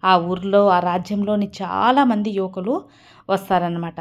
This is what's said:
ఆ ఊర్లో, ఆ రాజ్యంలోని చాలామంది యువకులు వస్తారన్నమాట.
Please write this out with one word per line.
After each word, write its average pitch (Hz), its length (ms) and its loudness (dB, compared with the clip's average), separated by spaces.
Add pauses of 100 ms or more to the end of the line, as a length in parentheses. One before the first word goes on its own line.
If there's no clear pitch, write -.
ఆ 185 120 6
ఊర్లో, 185 500 0
ఆ 180 120 4
రాజ్యంలోని 202 680 -2 (120)
చాలామంది 214 680 2
యువకులు 190 520 -4 (480)
వస్తారన్నమాట. 175 720 -2